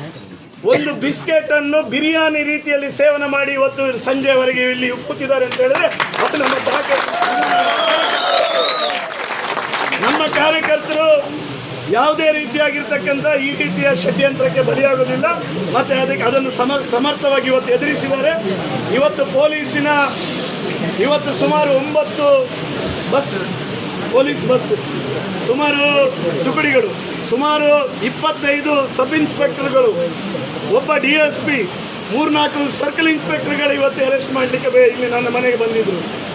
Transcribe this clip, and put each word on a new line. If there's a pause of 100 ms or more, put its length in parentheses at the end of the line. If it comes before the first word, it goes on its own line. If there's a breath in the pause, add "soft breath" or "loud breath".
(640)
ಒಂದು
ಬಿಸ್ಕೆಟ್
ಅನ್ನು
ಬಿರಿಯಾನಿ
ರೀತಿಯಲ್ಲಿ
ಸೇವನೆ
ಮಾಡಿ
ಇವತ್ತು
ಸಂಜೆವರೆಗೆ
ಇಲ್ಲಿ
ಕೂತಿದ್ದಾರೆ
ಅಂತ
ಹೇಳಿದ್ರೆ (380)
ಅದು
ನಮ್ಮ
ತಾಕತ್ತು. (2750)
ನಮ್ಮ
ಕಾರ್ಯಕರ್ತರು (500)
ಯಾವುದೇ
ರೀತಿಯಾಗಿರ್ತಕ್ಕಂಥ
ಈ
ರೀತಿಯ (140)
ಷಡ್ಯಂತ್ರಕ್ಕೆ
ಬಲಿಯಾಗೋದಿಲ್ಲ. (500)
ಮತ್ತೆ
ಅದಕ್ಕೆ,
ಅದನ್ನು
ಸಮ-,
ಸಮರ್ಥವಾಗಿ
ಇವತ್ತು
ಎದುರಿಸಿದ್ದಾರೆ. (640)
ಇವತ್ತು
ಪೊಲೀಸಿನ, (1120)
ಇವತ್ತು
ಸುಮಾರು
ಒಂಬತ್ತು (640)
ಬಸ್, (640)
ಪೊಲೀಸ್
ಬಸ್, (720)
ಸುಮಾರು (320)
ತುಕಡಿಗಳು, (420)
ಸುಮಾರು
ಇಪ್ಪತ್ತೈದು
ಸಬ್
ಇನ್ಸ್‌ಪೆಕ್ಟರ್‌ಗಳು, (640)
ಒಬ್ಬ
ಡಿ
ಎಸ್
ಪಿ, (460)
ಮೂರ್ನಾಲ್ಕು
ಸರ್ಕಲ್
ಇನ್ಸ್‌ಪೆಕ್ಟರ್‌ಗಳು
ಇವತ್ತು
ಅರೆಸ್ಟ್
ಮಾಡ್ಲಿಕ್ಕೆ
ಬೇ-,
ಇಲ್ಲಿ
ನನ್ನ
ಮನೆಗೆ
ಬಂದಿದ್ರು.